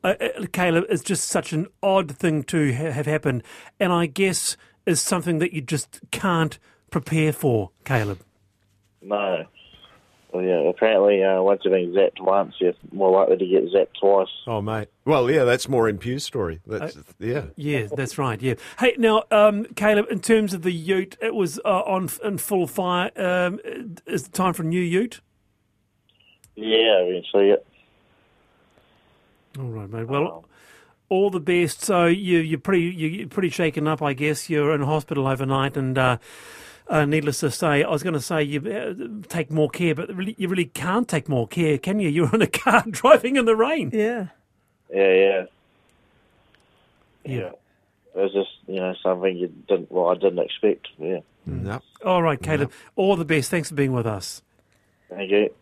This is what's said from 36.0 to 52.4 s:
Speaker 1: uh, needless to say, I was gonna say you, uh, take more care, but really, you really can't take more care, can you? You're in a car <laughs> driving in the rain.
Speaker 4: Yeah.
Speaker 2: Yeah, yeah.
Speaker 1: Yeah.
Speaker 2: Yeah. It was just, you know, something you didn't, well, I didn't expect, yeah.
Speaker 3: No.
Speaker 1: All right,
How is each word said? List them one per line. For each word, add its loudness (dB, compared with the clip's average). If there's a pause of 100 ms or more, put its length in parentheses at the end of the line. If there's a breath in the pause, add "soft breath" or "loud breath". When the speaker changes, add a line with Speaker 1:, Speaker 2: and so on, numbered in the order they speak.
Speaker 1:
uh, 2
needless 0
to 0
say, 0
I -2
was -2
gonna -4
say -2
you, -4
uh, -8
take -6
more 2
care, -2
but -10
really, -8
you -4
really -2
can't -4
take -4
more -2
care, 0
can -4
you? 0
You're 2
in 4
a 4
car 4
<laughs> -8
driving 6
in 2
the 4
rain. 0
Speaker 4:
Yeah. -2 (680)
Speaker 2:
Yeah, 4
yeah. 4 (1800)
Speaker 1:
Yeah. -8
Speaker 2:
Yeah. -8 (680)
It -2
was 0
just, -2 (180)
you -6
know, -4 (100)
something 0
you -4 (200)
didn't, -2
well, 0
I 4
didn't 0
expect, -2 (100)
yeah. -6 (260)
Speaker 3:
No. -8 (220)
Speaker 1:
All 2
right, 0